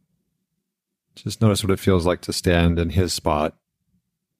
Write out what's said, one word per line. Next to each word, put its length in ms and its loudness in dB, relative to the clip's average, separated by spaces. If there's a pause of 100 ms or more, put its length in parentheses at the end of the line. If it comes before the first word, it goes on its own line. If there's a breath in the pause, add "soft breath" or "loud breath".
(1160)
Just 260 -10
notice 220 2
what 80 -2
it 80 0
feels 280 2
like 160 0
to 100 -8
stand 460 2
in 120 -2
his 220 0
spot, 440 -4 (840)